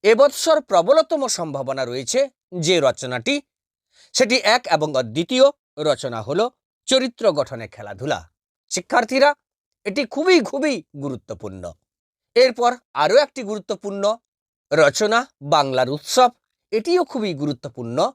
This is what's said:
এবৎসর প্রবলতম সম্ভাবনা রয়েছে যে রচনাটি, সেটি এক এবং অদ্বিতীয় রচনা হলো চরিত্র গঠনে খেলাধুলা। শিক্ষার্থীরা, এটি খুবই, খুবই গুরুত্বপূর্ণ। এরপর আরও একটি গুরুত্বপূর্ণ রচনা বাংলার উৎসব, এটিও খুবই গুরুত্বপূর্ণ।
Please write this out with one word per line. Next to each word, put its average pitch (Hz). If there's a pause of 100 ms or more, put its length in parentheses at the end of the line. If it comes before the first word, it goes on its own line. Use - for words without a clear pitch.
এবৎসর 277 (140)
প্রবলতম 285 (160)
সম্ভাবনা 135
রয়েছে 127 (460)
যে 180 (120)
রচনাটি, 123 (800)
সেটি 254 (180)
এক 247 (140)
এবং 151 (120)
অদ্বিতীয় 175 (420)
রচনা 120
হলো 175 (440)
চরিত্র 254 (140)
গঠনে 117
খেলাধুলা। 104 (520)
শিক্ষার্থীরা, 254 (560)
এটি 208 (120)
খুবই, 349 (120)
খুবই 277 (280)
গুরুত্বপূর্ণ। 104 (760)
এরপর 240 (320)
আরও 170
একটি - (100)
গুরুত্বপূর্ণ 202 (680)
রচনা 160 (360)
বাংলার 131
উৎসব, 247 (420)
এটিও 339
খুবই 214
গুরুত্বপূর্ণ। 131 (160)